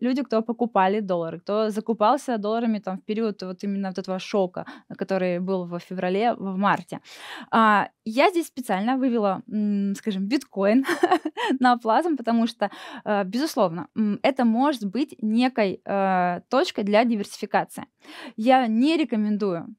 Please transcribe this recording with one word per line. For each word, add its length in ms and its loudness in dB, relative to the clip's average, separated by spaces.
люди, 200 0
кто 200 0
покупали 580 0
доллары, 400 -4
кто 300 -2
закупался 680 0
долларами 400 -2
там 200 -8
в 60 -20
период 380 -4
вот 220 -10
именно 240 -4
вот 100 -10
этого 200 -4
шока, 480 -2
который 420 -2
был 260 -4
во 120 -8
феврале, 560 -2
в 240 -6
марте. 420 0
А, 380 4
я 260 4
здесь 180 0
специально 500 -2
вывела, 420 0
м, 460 0
скажем, 320 -4
биткоин 560 0
<laughs> 760 0
на 180 4
плазм, 380 2
потому 300 2
что, 240 -4
э, 200 0
безусловно, 640 0
м, 260 0
это 220 2
может 400 2
быть 380 -4
некой, 640 0
э, 640 0
точкой 360 0
для 200 4
диверсификации. 800 -4
Я 320 4
не 280 4
рекомендую, 840 -2